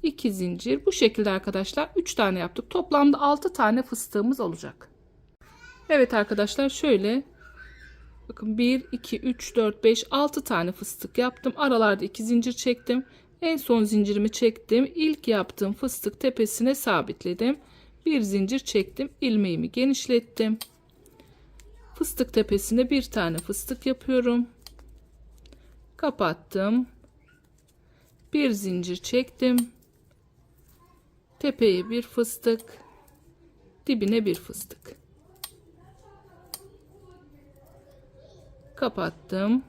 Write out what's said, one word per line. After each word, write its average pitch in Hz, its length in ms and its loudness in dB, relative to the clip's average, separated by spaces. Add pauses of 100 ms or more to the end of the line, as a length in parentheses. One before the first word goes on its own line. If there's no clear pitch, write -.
İki 277 300 -2
zincir. 185 540 -2
Bu 381 60 2
şekilde 214 380 2
arkadaşlar 196 640 -4
üç 349 180 -4
tane 196 240 2
yaptık. 175 320 -8
Toplamda 285 500 4
altı 294 320 0
tane 233 300 2
fıstığımız 247 580 -2
olacak. 160 500 -8 (1000)
Evet 262 260 6
arkadaşlar 208 540 0
şöyle. 240 540 2 (1040)
Bakın 214 300 -6
bir, 254 340 2
iki, - 280 -8
üç, - 360 -4
dört, 214 280 0
beş, 226 260 6
altı 285 340 -2
tane 175 280 -2
fıstık - 460 -8
yaptım. 247 380 -2
Aralarda 220 480 2
iki 202 180 -10
zincir 233 300 0
çektim. 247 520 -2 (380)
En 330 140 0
son 233 280 2
zincirimi 208 460 2
çektim. 240 640 0
İlk 311 340 -2
yaptığım 202 440 -2
fıstık - 480 -6
tepesine 247 540 0
sabitledim. 220 840 -2 (480)
Bir 302 140 2
zincir 202 380 0
çektim. 262 520 -2 (100)
İlmeğimi 196 520 0
genişlettim. 240 840 0 (1400)
Fıstık - 380 -4
tepesine 220 580 0
bir 277 120 2
tane 170 360 -4
fıstık - 480 -8
yapıyorum. 240 600 0 (1500)
Kapattım. 208 920 -2 (1500)
Bir 294 180 2
zincir 180 460 -4
çektim. 254 600 0 (1800)
Tepeye 214 520 2
bir 233 120 -2
fıstık. 226 580 -2 (1300)
Dibine 220 380 0
bir 180 100 0
fıstık. - 600 -16 (3750)
Kapattım. 202 920 -2